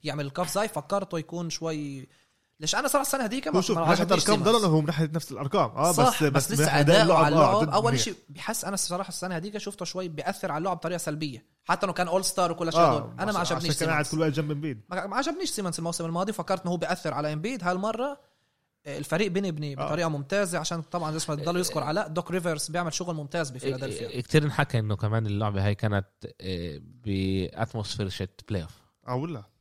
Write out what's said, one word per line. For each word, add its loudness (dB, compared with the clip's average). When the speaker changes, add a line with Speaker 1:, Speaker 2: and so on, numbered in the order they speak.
Speaker 1:
يعمل -4
الكاف -4
زي، 2
فكرته -4
يكون -6
شوي، -6
ليش -2
أنا 0
صراحة 2
السنة 0
هذه -2
كمان -2
Speaker 2:
هو 4
شوف، 0
Speaker 1:
ما 0
Speaker 2:
من 4
ناحية 6
Speaker 1:
عجبنيش 4
Speaker 2:
أرقام 4
Speaker 1:
سيمنز. 6
Speaker 2:
ضلوا 4
هو 6
من 0
ناحية 0
نفس -4
الأرقام. 0
آه، 2
Speaker 1:
صح، 6
Speaker 2:
بس، -
Speaker 1:
بس 6
Speaker 2:
بس 2
Speaker 1:
لسه 2
Speaker 2:
من 6
ناحية 4
Speaker 1:
أداؤه 8
Speaker 2:
اللعب، 8
Speaker 1:
على 6
Speaker 2:
آه، 8
Speaker 1:
اللعب. 6
Speaker 2:
جد -2
Speaker 1:
أول 4
Speaker 2:
منيح. 2
Speaker 1:
شيء -2
بحس -6
أنا -4
الصراحة -4
السنة -6
هذيك -6
شفته -8
شوي -6
بيأثر -6
على -4
اللعب -2
بطريقة -4
سلبية، -6
حتى 0
إنه -2
كان 0
أول 0
ستار 0
وكل -2
شيء 4
Speaker 2:
آه، 8
Speaker 1:
هدول. -4
أنا -2
ما 0
Speaker 2:
عشان، 0
Speaker 1:
عجبنيش -2
Speaker 2:
عشان 0
كان 0
قاعد 2
Speaker 1:
سيمنز. 0
Speaker 2:
كل 4
وقت 0
جنب -2
إمبيد. -6
Speaker 1:
ما، -6
ما -4
عجبنيش -2
سيمنز -4
الموسم -4
الماضي، -2
فكرت -4
إنه -2
هو 0
بيأثر -4
على -2
إمبيد. -6
هالمرة، -2
آه، -10
الفريق 0
بنبني -4
Speaker 2:
آه. -2
Speaker 1:
بطريقة 0
ممتازة، -2
عشان -4
طبعًا -4
زي -4
ما 0
ضل -2
يذكر 0
علاء، -2
دوك -4
ريفرز -2
بيعمل -2
شغل -4
ممتاز -4
بفيلادلفيا. -4
Speaker 3:
إيه، -12
إيه، -4
كتير 4
انحكى 0
إنه 0
كمان 0
اللعبة 0
هاي 4
كانت، 0
إيه، -6
بأتموسفير -2
شت -8
بلاي -2
أوف. -12
Speaker 2:
آه، -4
ولا. -6